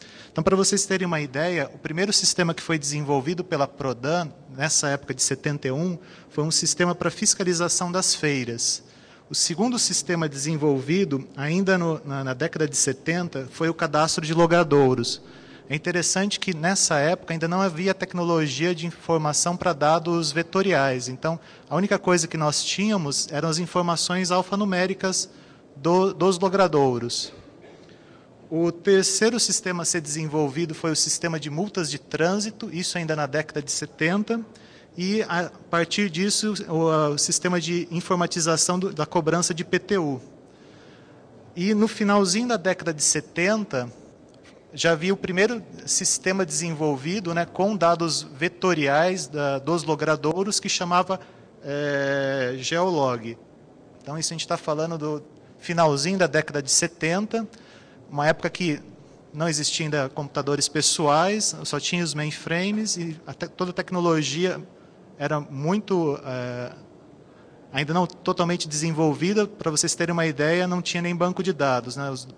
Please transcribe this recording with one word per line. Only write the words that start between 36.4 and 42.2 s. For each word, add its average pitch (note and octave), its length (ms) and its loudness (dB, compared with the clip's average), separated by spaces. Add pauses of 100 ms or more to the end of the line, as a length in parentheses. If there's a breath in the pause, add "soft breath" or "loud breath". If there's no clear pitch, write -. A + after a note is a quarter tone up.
o, E3 200 2
a, D#3 200 4
o C#3+ 100 -2
sistema - 420 0
de E3+ 300 -2
informatização F3 880 0
do, F#3 140 -2
da D3+ 140 -2
cobrança E3+ 460 2
de E3 100 -4
I - 20 -10
P F#3 160 0
T G3+ 180 0
U. C#3+ 220 -2 (1400 loud breath)
E F#3+ 180 2
no G#3+ 140 4
finalzinho G#3 580 2